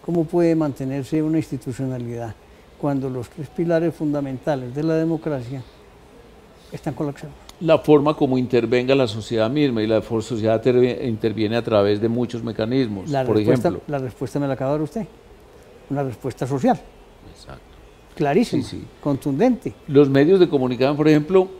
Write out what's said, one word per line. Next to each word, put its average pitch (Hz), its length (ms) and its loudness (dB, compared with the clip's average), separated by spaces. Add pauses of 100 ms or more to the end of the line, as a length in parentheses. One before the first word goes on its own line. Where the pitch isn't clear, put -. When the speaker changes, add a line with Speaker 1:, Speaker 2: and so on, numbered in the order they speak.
Speaker 1:
¿Cómo 170 180 0
puede 165 300 2
mantenerse 139 680 -2
una 156 140 0
institucionalidad 123 960 -6 (460)
cuando 139 300 -2
los 120 180 -8
tres 151 200 -14
pilares 165 460 0
fundamentales 139 800 -4
de 151 100 -6
la 160 100 0
democracia 147 680 -4 (1080)
están 147 240 -8
colapsados? 143 400 -10 (260)
Speaker 2:
La 165 180 4
forma 151 360 4
como 131 240 0
intervenga 123 560 2
la 135 120 2
sociedad 110 440 -2
misma, 135 320 0
y 107 40 0
la 110 140 2
for-, 110 220 -4
sociedad 110 400 0
terve-, 123 440 2
interviene 110 500 -2
a 117 60 0
través 104 380 2
de 117 80 0
muchos 117 340 -4
mecanismos, 113 680 -2
Speaker 1:
La 135 140 0
Speaker 2:
por 110 120 2
Speaker 1:
respuesta, 117 320 2
Speaker 2:
ejemplo. - 240 -6
Speaker 1:
la 143 60 -4
respuesta 131 400 -8
me 143 80 -2
la 135 80 -2
acaba 131 160 -4
de 151 80 -2
dar 151 40 -4
usted, 160 240 -8 (840)
una 143 140 -4
respuesta 127 420 -8
social. 143 340 0 (560)
Speaker 2:
Exacto. - 260 -20 (520)
Speaker 1:
Clarísima, 147 480 0
Speaker 2:
Sí, 98 160 -10
sí. - 60 -14 (160)
Speaker 1:
contundente. 147 720 0 (160)
Speaker 2:
Los 143 200 6
medios 143 300 6
de 175 100 6
comunicación, 131 480 0
por 151 120 4
ejemplo 170 400 4 (120)